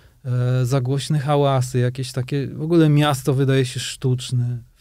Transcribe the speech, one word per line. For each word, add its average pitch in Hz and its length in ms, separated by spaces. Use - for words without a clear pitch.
e, 123 400
zagłośne 135 540
hałasy, 135 600
jakieś 123 320
takie, 131 360
w 120 140
ogóle 160 280
miasto 147 440
wydaje 135 320
się 127 140
sztuczne. 123 840